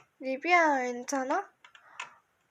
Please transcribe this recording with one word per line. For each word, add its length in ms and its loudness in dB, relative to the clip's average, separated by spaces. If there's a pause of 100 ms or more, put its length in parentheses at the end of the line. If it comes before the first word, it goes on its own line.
(180)
리비야, 600 2
괜찮아? 680 -4 (1040)